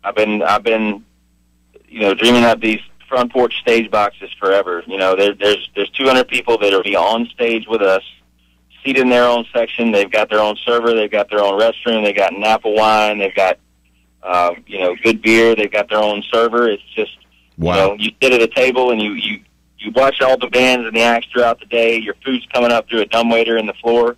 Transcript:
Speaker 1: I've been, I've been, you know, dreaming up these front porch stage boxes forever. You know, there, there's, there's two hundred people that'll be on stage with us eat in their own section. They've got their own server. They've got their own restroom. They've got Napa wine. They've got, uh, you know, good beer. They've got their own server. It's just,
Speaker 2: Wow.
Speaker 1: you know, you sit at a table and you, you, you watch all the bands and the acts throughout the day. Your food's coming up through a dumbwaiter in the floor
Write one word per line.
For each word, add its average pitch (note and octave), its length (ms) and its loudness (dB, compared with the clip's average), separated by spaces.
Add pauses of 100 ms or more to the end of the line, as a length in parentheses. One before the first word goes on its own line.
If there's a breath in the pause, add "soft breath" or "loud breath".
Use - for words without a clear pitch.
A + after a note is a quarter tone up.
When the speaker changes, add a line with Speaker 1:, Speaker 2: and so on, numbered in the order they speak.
Speaker 1:
I've G2+ 120 -6
been, G#2+ 280 0
I've G2+ 200 0
been, A2 400 -2 (840)
you A2 120 -8
know, G2 120 2
dreaming A#2+ 300 2
up A2+ 180 2
these A2 180 -2 (300)
front B2 220 -2
porch B2 280 0
stage A#2 300 0
boxes G2+ 400 -2 (100)
forever. F#2+ 460 0
You F#2+ 120 -10
know, F#2+ 180 2
there, G2+ 180 2
there's, G2+ 420 -2
there's G2+ 140 -6
two - 160 -4
hundred B2+ 220 2
people A#2+ 300 -2
that'll G2 260 0
be G2 120 -4
on G#2+ 320 0
stage A#2 400 -4
with A2 140 -2
us F#2+ 220 2 (840)
eat C3 100 0
in B2+ 120 2
their B2 160 4
own A#2+ 280 2
section. A#2 380 -2
They've G2+ 200 2
got G#2+ 180 0
their G#2+ 100 0
own G#2+ 160 0 (100)
server. A#2 280 2
They've G#2+ 180 0
got G2+ 180 -2
their G#2 120 0
own G2+ 180 2
restroom. A2+ 440 0
They've G2+ 120 0
got F#2+ 180 0
Napa A2 360 0
wine. G#2+ 500 2
They've G2 160 -4
got, F#2+ 220 2 (680)
uh, F2+ 280 0 (140)
you G2+ 140 -12
know, F2+ 240 -2
good A2+ 180 0
beer. A2+ 340 4
They've G#2 160 -4
got G#2 180 -2
their G#2+ 100 0
own G#2 320 -2
server. A#2 380 0
It's G2+ 140 -6 (120)
just, G#2+ 160 -6 (460)
Speaker 2:
Wow. E2 160 -2
Speaker 1:
you F#2 80 0
know, G2 180 2
you G#2+ 120 -6 (100)
sit C3 120 2
at A#2+ 80 4
a A2+ 60 2
table B2+ 440 0
and A2 100 -2
you, G#2 120 -6
you, G#2 260 -8 (400)
you G#2+ 160 -12
watch C3+ 260 2
all C3 160 2
the B2 100 -6
bands B2 380 2
and A2+ 100 -8
the A2+ 60 2
acts A#2 300 2
throughout A#2+ 280 0
the - 60 -20
day. A#2 320 0
Your G#2+ 260 -8
food's C3 300 -4
coming A#2+ 180 2
up A#2 160 0
through A#2 140 -2
a G2+ 40 0
dumbwaiter A#2 520 0
in A2 80 -2
the G2+ 80 -8
floor A#2 440 0